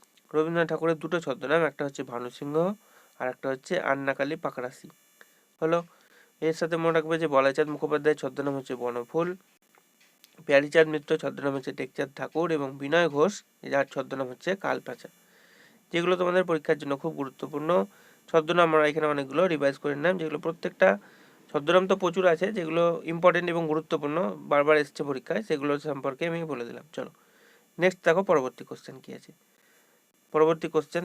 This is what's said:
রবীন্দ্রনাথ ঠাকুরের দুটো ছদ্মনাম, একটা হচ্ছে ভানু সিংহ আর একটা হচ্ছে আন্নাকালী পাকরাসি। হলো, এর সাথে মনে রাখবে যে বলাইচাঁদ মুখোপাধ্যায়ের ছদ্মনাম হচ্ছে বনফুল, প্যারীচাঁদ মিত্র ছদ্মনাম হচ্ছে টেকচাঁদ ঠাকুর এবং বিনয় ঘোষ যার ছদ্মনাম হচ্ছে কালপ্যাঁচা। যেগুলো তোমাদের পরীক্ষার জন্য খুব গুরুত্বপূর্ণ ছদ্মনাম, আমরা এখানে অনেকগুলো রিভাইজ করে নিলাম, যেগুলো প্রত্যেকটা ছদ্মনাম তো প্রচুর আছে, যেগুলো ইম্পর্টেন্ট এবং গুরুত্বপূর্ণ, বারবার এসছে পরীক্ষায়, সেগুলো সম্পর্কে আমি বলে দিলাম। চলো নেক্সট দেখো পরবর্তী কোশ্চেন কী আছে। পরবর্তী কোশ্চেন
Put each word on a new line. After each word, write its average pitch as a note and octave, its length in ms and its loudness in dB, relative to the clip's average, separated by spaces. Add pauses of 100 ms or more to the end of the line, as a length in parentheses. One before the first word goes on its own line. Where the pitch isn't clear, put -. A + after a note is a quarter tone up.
(340)
রবীন্দ্রনাথ D#3+ 360 0
ঠাকুরের D#3+ 280 0
দুটো E3 220 -4
ছদ্মনাম, C#3+ 440 -2
একটা D3 220 -2
হচ্ছে C#3+ 180 -8
ভানু B2 260 -8
সিংহ C#3+ 260 -6 (640)
আর B2+ 100 -4
একটা B2+ 200 -8
হচ্ছে C3 300 -6
আন্নাকালী C#3 560 -2
পাকরাসি। C3 520 -8 (760)
হলো, E3 180 2 (640)
এর D#3+ 120 2
সাথে E3 240 -2
মনে E3 200 2
রাখবে D#3+ 220 0
যে E3 80 0
বলাইচাঁদ C#3 400 2
মুখোপাধ্যায়ের D3 500 0
ছদ্মনাম C#3 380 -4
হচ্ছে C3+ 200 -8
বনফুল, B2 540 -4 (1160)
প্যারীচাঁদ D3 420 4
মিত্র D#3 300 -2
ছদ্মনাম C#3 380 -4
হচ্ছে C3+ 160 -8
টেকচাঁদ C3+ 440 -8
ঠাকুর D#3 360 -4
এবং C#3+ 160 -2 (100)
বিনয় D3+ 320 2
ঘোষ D3+ 240 2 (360)
যার C3+ 160 2
ছদ্মনাম C3+ 420 -6
হচ্ছে C#3 280 -6
কালপ্যাঁচা। C3 540 -6 (840)
যেগুলো E3+ 220 2
তোমাদের F3+ 280 2
পরীক্ষার D#3+ 340 0
জন্য C#3+ 200 -4
খুব D#3+ 160 -6
গুরুত্বপূর্ণ D3 560 -6 (580)
ছদ্মনাম, E3 420 4
আমরা D#3 180 4
এখানে D3+ 200 0
অনেকগুলো C#3+ 400 0
রিভাইজ C#3+ 300 0
করে C#3+ 180 -4
নিলাম, D#3+ 220 0
যেগুলো D#3 220 -4
প্রত্যেকটা E3 500 0 (640)
ছদ্মনাম D#3+ 340 4
তো F#3+ 80 2
প্রচুর F#3 320 2
আছে, E3+ 240 2
যেগুলো E3+ 320 0 (200)
ইম্পর্টেন্ট E3+ 460 2
এবং E3+ 180 -2
গুরুত্বপূর্ণ, D3+ 500 -2 (180)
বারবার D3 420 4
এসছে D3 260 -2
পরীক্ষায়, C#3+ 400 -4
সেগুলো C#3+ 360 -2
সম্পর্কে C3+ 480 -6
আমি E3+ 160 -4
বলে C3+ 220 -6
দিলাম। A#2+ 280 -14
চলো B2+ 180 -8 (640)
নেক্সট F#3 260 2
দেখো E3+ 200 4
পরবর্তী D3 400 0
কোশ্চেন C#3 360 -16
কী C3 140 -18
আছে। - 180 -20 (1000)
পরবর্তী D#3+ 360 4
কোশ্চেন D#3+ 380 -2